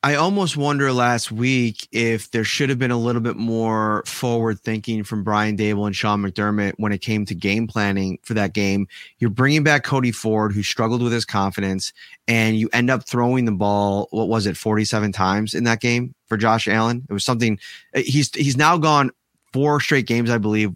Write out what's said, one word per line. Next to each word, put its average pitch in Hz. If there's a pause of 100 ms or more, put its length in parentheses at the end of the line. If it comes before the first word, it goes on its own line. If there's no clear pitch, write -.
I 143
almost 180
wonder 143
last 120
week 120
if 113
there 113
should 139
have 131
been 123
a 120
little 117
bit 117
more 110
forward 117
thinking 110
from 104
Brian 104
Daboll 104
and 98
Sean 104
McDermott 104
when 104
it 98
came 107
to 98
game 101
planning 98
for -
that 101
game. 101 (320)
You're 120
bringing 139
back 147
Cody 127
Ford, 107
who 101
struggled 117
with 120
his 117
confidence, 98 (360)
and 113
you 110
end 120
up 127
throwing 123
the 113
ball, 101
what 107
was 107
it, 90
forty-seven 107
times 101
in 110
that 113
game 120 (120)
for 117
Josh 110
Allen? 113
It -
was 101
something, 113 (360)
he's, 135
he's 139
now 156
gone 147 (420)
four 147
straight 131
games, 117
I 117
believe, 107